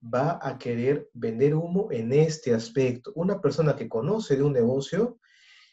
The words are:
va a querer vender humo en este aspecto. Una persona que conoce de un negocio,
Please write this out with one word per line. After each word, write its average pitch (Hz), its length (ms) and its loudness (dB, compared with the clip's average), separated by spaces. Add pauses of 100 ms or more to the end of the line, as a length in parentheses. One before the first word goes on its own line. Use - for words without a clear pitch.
va 127 400 -2
a 127 160 -8
querer 123 540 -2
vender 120 420 2
humo 175 360 0
en 117 220 -2
este 151 420 2
aspecto. 120 600 -2
Una 185 260 -2
persona 147 360 2
que 113 120 -8
conoce 143 480 -2
de 135 60 0
un 143 100 2
negocio, 139 640 0 (540)